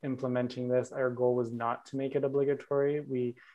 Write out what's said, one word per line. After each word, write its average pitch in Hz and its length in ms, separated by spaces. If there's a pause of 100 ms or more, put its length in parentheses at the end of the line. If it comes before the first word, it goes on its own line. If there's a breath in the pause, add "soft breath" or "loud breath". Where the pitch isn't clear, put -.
implementing 127 640
this, 123 240
our 131 180
goal 123 260
was 120 160
not 117 360
to 139 100
make 135 180
it 139 80
obligatory. 143 760
We, 127 360 (200 soft breath)